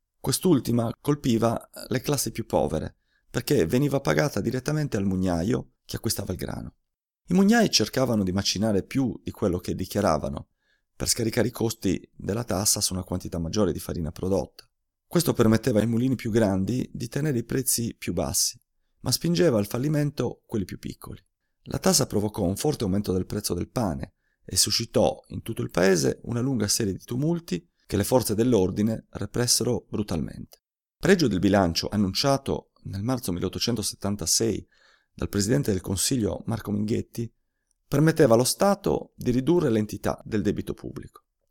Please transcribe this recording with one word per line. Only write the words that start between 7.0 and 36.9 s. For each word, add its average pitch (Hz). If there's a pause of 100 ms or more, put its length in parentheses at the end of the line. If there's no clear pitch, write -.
I 175
mugnai 202
cercavano 120
di 90
macinare 98
più 131
di -
quello 87
che 87
dichiaravano, 82 (480)
per -
scaricare 113
i -
costi -
della 107
tassa 104
su 98
una 92
quantità 90
maggiore 85
di 78
farina 80
prodotta. - (420)
Questo -
permetteva 110
ai 110
mulini 120
più 113
grandi 101
di -
tenere 143
i -
prezzi 123
più -
bassi, 82 (420)
ma -
spingeva 165
al 101
fallimento 143
quelli 101
più -
piccoli. - (420)
La -
tassa 170
provocò 104
un 92
forte 143
aumento 98
del 92
prezzo 104
del 87
pane 87 (320)
e -
suscitò 104
in -
tutto -
il 120
paese -
una 120
lunga 120
serie 101
di -
tumulti 165 (200)
che -
le 101
forze 113
dell'ordine 110
repressero 117
brutalmente. 92 (360)
Pareggio 170
del 95
bilancio 95
annunciato 107 (140)
nel 98
marzo 120
milleottocentosettantasei 98 (480)
dal -
presidente 107
del 92
Consiglio 98
Marco 113
Minghetti 107 (560)